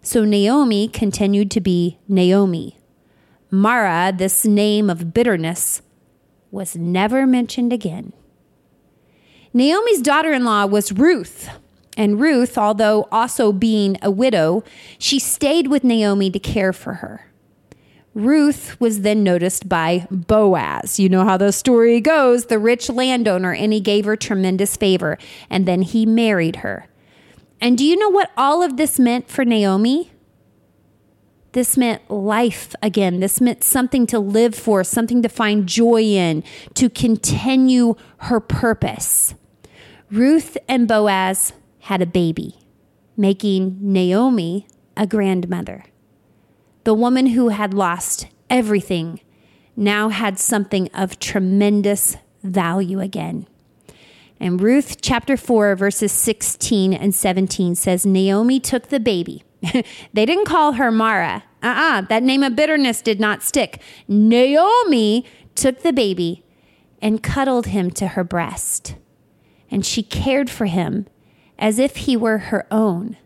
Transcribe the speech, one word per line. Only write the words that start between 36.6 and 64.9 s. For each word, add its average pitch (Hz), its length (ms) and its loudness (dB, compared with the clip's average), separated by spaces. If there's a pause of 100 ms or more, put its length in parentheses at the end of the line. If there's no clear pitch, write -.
to 254 140 2
continue 247 1040 2 (240)
her 233 200 -2
purpose. - 960 -2 (760)
Ruth 269 480 2 (100)
and 240 220 2
Boaz 196 640 0 (260)
had 190 220 -2
a 180 40 2
baby, 165 500 -2 (600)
making 196 640 0
Naomi 196 880 0 (300)
a 214 100 -2
grandmother. 180 760 -4 (1000)
The 226 100 2
woman 247 340 2
who 240 200 2
had 208 260 -2
lost 175 540 -4 (220)
everything 196 720 -2 (560)
now 208 320 0
had 202 280 -4
something 196 560 -2
of 190 260 -6
tremendous 202 960 0 (260)
value 185 560 -2
again. 180 480 -8 (880)
And 180 220 -4
Ruth 247 400 0
chapter 254 380 -2
four, 208 400 2
verses 196 340 -2
sixteen - 840 -2
and 190 220 -2
seventeen 185 600 -2
says, 185 300 -2
"Naomi 202 540 2
took 254 300 -6
the 277 100 -2
baby." 185 440 -4 (200)
<laughs> 170 80 -4 (420)
They 214 120 2
didn't 359 200 0
call 302 280 2
her 233 180 0
Mara. 208 540 -2 (180)
Uh-uh. 262 460 0
That 220 140 0
name 262 200 2
of 262 140 -2
bitterness 294 440 0
did 214 200 -2
not 214 220 -2
stick. - 380 -4 (280)
Naomi 247 1120 4 (320)